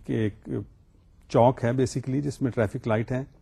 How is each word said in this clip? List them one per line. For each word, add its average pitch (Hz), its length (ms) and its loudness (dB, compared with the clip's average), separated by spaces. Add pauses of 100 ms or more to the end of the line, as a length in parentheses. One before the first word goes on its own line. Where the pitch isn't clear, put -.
کہ - 80 -6
ایک 107 360 -4 (800)
چوک 117 360 4
ہے 117 60 2 (100)
basically 131 440 -2
جس 143 180 -6
میں 131 80 0
ٹریفک 113 380 -2
لائٹ 113 240 0
ہے، 131 100 -2 (200)